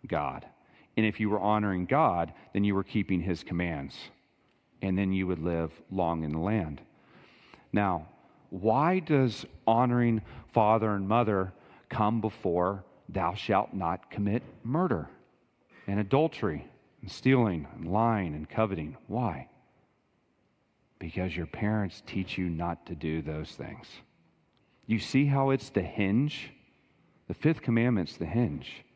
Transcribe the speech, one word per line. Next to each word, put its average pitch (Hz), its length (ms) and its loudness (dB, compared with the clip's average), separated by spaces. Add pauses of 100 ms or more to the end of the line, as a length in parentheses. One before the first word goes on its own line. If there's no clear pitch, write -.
God. 71 400 -4 (500)
And 110 80 2
if 107 140 -2
you 107 100 0
were 101 100 2
honoring 101 460 2
God, 95 480 2 (200)
then 101 100 2
you 104 100 2
were 98 100 0
keeping 95 380 0
his 87 220 -4
commands. 85 680 -6 (720)
And 95 160 0
then 95 160 2
you 92 140 0
would 87 120 -2
live 82 520 -2
long 85 320 0
in 76 80 -4
the 80 80 -2
land. 85 420 -2 (920)
Now, 92 360 0 (420)
why 123 500 2
does 139 460 2 (220)
honoring 120 540 4 (260)
father 110 440 4
and 98 160 -2
mother 101 460 2 (360)
come 110 320 0
before 98 600 0 (260)
"thou 87 240 -2
shalt 104 400 0
not 87 360 -4
commit 104 340 -2 (200)
murder 127 460 0 (760)
and 101 140 0
adultery 113 680 0 (360)
and 101 100 -12
stealing 107 640 2
and 85 160 -8
lying 104 420 2
and 78 160 -10
coveting"? 95 480 -2 (100)
Why? 98 420 -4 (1500)
Because 87 360 -4
your 82 120 -6
parents 104 580 -4
teach - 320 -6
you 92 120 -2
not 85 360 -4
to 87 100 -10
do 80 260 -4
those 78 340 -8
things. - 460 -16 (840)
You 110 140 0
see 139 260 2
how 139 240 4
it's 135 200 0
the 98 120 0
hinge? 104 720 0 (760)
The - 60 -6
fifth 156 280 2
commandment's 117 540 2
the 82 100 -6
hinge. 80 600 -2 (100)